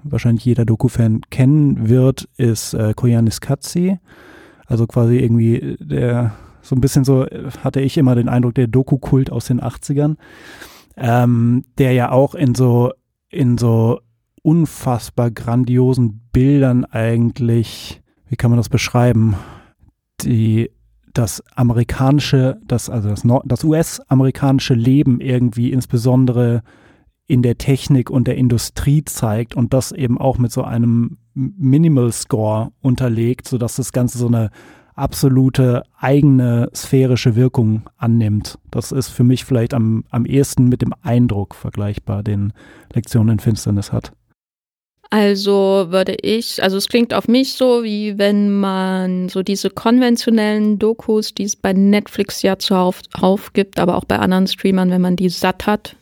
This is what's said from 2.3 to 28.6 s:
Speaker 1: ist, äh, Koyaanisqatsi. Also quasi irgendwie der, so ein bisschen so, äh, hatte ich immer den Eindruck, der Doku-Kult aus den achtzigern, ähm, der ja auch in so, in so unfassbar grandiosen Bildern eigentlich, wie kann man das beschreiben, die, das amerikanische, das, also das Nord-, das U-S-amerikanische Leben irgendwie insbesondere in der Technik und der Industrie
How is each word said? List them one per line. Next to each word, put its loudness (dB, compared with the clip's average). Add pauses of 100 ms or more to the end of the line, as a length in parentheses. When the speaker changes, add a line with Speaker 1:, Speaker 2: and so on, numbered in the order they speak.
Speaker 1:
ist, -2
äh, -2
Koyaanisqatsi. -2 (680)
Also 0
quasi 2
irgendwie 0
der, -2 (280)
so -4
ein 2
bisschen 2
so, 2
äh, -12 (120)
hatte -4
ich -2
immer 4
den 0
Eindruck, 0
der 2
Doku-Kult 0
aus -6
den -2
achtzigern, -4 (760)
ähm, 2 (120)
der 4
ja 2
auch 2
in 0
so, 2 (380)
in 0
so 2 (420)
unfassbar 0
grandiosen 0 (100)
Bildern 2
eigentlich, -2 (260)
wie -6
kann 2
man 4
das -2
beschreiben, 2 (840)
die, 0 (420)
das -4 (120)
amerikanische, 2
das, -4
also -2
das -4
Nord-, 2
das -2
U-S-amerikanische 0
Leben 2
irgendwie -2
insbesondere 0 (640)
in 2
der 0
Technik 0
und 0
der -4
Industrie 0